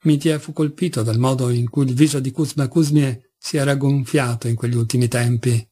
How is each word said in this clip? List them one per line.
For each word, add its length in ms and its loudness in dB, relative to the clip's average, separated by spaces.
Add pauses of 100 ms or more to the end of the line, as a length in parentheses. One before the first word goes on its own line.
Mitya 380 2
fu 120 -14
colpito 520 -2
dal 140 0
modo 320 0
in 200 0
cui 160 0
il 80 -2
viso 240 2
di 140 -4
Kuzma 340 -2
Kuzmie 720 0
si 180 -8
era 200 0
gonfiato 720 0
in 80 0
quegli 180 -2
ultimi 320 0
tempi. 640 0